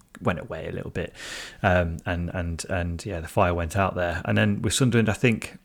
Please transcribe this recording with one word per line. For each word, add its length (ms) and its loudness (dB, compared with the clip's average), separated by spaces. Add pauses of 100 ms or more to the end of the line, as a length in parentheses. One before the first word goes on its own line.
(220)
went 180 0
away 300 -8
a 20 -6
little 200 -6
bit, 220 -6 (480)
um, 440 4
and, 280 -2
and, 360 -4
and 360 -2
yeah, 140 -6
the 80 -8
fire 260 4
went 220 -2
out 200 2
there. 280 0
And 140 2
then 240 4
with 120 0
Sunderland, 360 4
I 40 2
think, 520 0